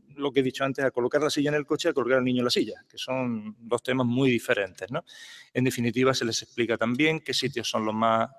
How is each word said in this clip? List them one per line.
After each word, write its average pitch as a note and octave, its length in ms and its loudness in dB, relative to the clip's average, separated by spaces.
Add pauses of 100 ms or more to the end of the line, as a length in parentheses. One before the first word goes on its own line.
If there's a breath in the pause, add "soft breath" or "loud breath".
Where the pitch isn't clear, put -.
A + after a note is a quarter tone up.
(180)
lo C#3+ 140 -4
que C3+ 80 4
he - 20 2
dicho C3 220 0
antes, C3+ 200 -2
a B2+ 60 2
colocar B2 320 0
la D3 80 2
silla D3 200 0
en D3 40 0
el D3 120 -2
coche, D#3 220 0
a D3+ 40 2
colocar C3 260 2
al B2+ 60 2
niño B2 160 2
en B2 40 0
la B2 60 0
silla, - 380 -2
que - 100 -20
son A#2 600 -6
dos A#2 240 -4
temas B2+ 240 0
muy B2+ 240 2
diferentes, G#2 600 -2
¿no? D#3 140 -6 (500 loud breath)
En B2+ 100 2
definitiva, B2+ 480 2
se B2+ 120 -2
les A2+ 180 -2
explica A#2 340 -2
también D3 440 0
qué - 120 -8
sitios C3 360 -2
son A2 160 -2
los G#2+ 100 -2
más, A2+ 340 2 (100)